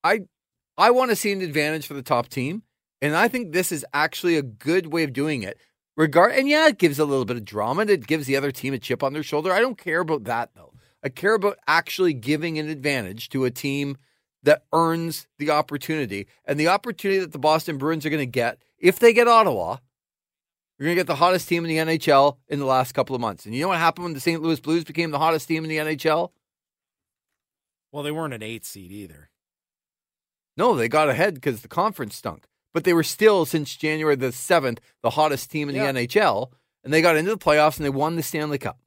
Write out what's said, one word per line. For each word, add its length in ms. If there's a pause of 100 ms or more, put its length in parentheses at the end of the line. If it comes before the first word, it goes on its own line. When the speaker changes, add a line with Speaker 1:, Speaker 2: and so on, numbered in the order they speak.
Speaker 1:
I, 200 (540)
I 140
wanna 240
see 160
an 80
advantage 480
for 60
the 80
top 260
team, 360 (380)
and 140
I 140
think 240
this 180
is 220
actually 420
a 60
good 460
way 160
of 100
doing 300
it. 140 (380)
Regard-, 380
and 160
yeah, 180
it 100
gives 220
a 60
little 180
bit 140
of 80
drama, 380
and 60
it 160
gives 220
the 80
other 160
team 220
a 60
chip 240
on 100
their 100
shoulder. 300
I 80
don't 160
care 240
about 240
that, 300
though. 180 (280)
I 60
care 280
about 220 (100)
actually 460
giving 460
an 80
advantage 600
to 160
a 60
team 440 (480)
that 300
earns 540 (120)
the 120
opportunity. 760 (160)
And 160
the 80
opportunity 540
that 100
the 80
Boston 380
Bruins 280
are 40
gonna 160
get, 320 (200)
if 220
they 140
get 160
Ottawa, 480 (1040)
you're 80
gonna 80
get 100
the 100
hottest 320
team 160
in 60
the 80
N 120
H 180
L 400
in 100
the 80
last 280
couple 220
of 60
months. 240
And 80
you 80
know 60
what 100
happened 280
when 80
the 60
Saint 220
Louis 180
Blues 240
became 280
the 80
hottest 280
team 160
in 60
the 80
N 100
H 200
L? 260 (1600)
Speaker 2:
Well, 100
they 100
weren't 220
an 80
eighth 240
seed 260
either. 380 (1300)
Speaker 1:
No, 180
they 140
got 180
ahead 320
'cause 220
the 60
conference 480
stunk. 300 (280)
But 100
they 100
were 100
still, 420
since 300
January 400
the 160
seventh, 480 (240)
the 80
hottest 400
team 180
in 60
the 60
Speaker 2:
Yeah. 80
Speaker 1:
N 80
H 200
L, 340 (320)
and 80
they 120
got 120
into 140
the 80
playoffs 400
and 80
they 60
won 240
the 80
Stanley 340
Cup. 300